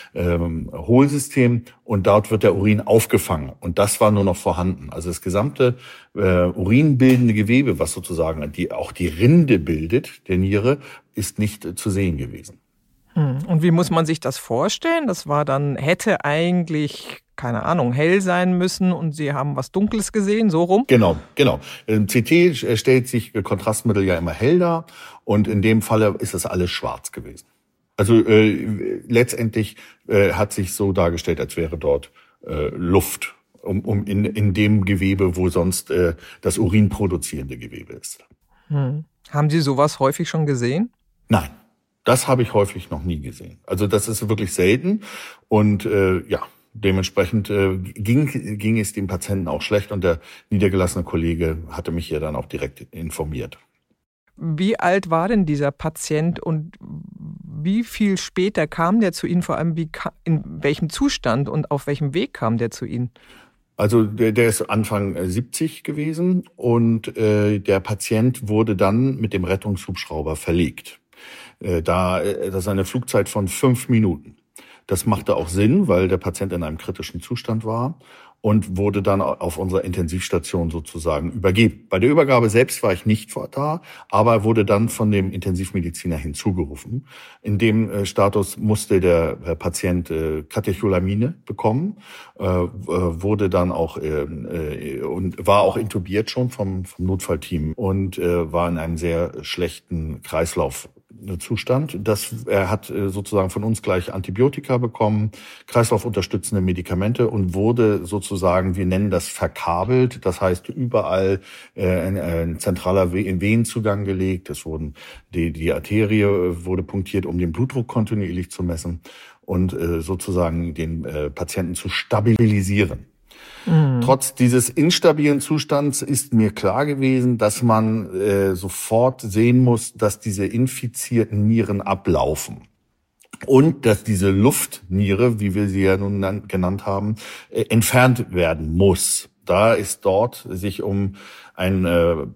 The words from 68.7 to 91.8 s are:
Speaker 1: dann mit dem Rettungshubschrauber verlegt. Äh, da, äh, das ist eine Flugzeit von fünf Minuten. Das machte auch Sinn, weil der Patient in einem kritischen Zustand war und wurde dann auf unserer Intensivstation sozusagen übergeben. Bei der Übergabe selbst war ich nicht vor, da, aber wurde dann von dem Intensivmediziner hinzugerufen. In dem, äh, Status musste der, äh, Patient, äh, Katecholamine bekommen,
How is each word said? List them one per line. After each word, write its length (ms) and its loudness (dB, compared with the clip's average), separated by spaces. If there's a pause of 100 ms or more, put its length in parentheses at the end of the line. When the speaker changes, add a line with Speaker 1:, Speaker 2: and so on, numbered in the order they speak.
Speaker 1:
dann 420 2
mit 160 -4
dem 120 -2
Rettungshubschrauber 920 -4
verlegt. 640 -2 (640)
Äh, 220 -2
da, 380 0
äh, 300 -4
das 140 -4
ist 40 -4
eine 160 0
Flugzeit 440 -2
von 180 -2
fünf 420 0
Minuten. 500 0 (480)
Das 200 -2
machte 300 0
auch 120 -4
Sinn, 400 2
weil 200 4
der 100 2
Patient 340 -6
in 100 -4
einem 140 -6
kritischen 460 -10
Zustand 420 -6
war 340 -4 (440)
und 340 2
wurde 240 0
dann 220 2
auf 340 -4
unserer 280 -2
Intensivstation 840 -4
sozusagen 640 -6
übergeben. 560 0
Bei 100 -2
der 120 4
Übergabe 400 4
selbst 320 2
war 100 2
ich 140 -4
nicht 240 0
vor, 180 -8
da, 320 -4 (300)
aber 340 4
wurde 220 2
dann 240 2
von 200 0
dem 220 0
Intensivmediziner 840 -4
hinzugerufen. 880 -6 (340)
In 160 -2
dem, 340 2
äh, 140 -2
Status 540 0
musste 420 0
der, 460 2
äh, 100 -4
Patient, 540 -4
äh, 320 -4
Katecholamine 920 -2 (100)
bekommen, 500 -2 (420)